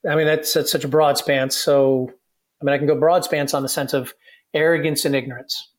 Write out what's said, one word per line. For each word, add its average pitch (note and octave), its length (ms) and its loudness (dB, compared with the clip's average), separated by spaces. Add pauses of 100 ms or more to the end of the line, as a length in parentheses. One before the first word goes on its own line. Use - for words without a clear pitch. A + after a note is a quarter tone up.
I D3 60 0
mean, D#3 100 2
that's, D#3 280 0
that's D3+ 180 0
such D3+ 140 -2
a C#3 40 -4
broad C#3+ 280 4
span. C3+ 320 0
So, C3+ 600 2 (500)
I D3 40 -6
mean, C#3+ 80 2
I C#3+ 40 0
can C#3+ 100 0
go D3 100 2
broad E3 260 4
spans D3 300 -2
on C#3 80 0
the C3+ 80 -6
sense C#3+ 240 -4
of C3 200 -4 (400)
arrogance D#3 520 0
and C#3 100 0
ignorance B2+ 640 -8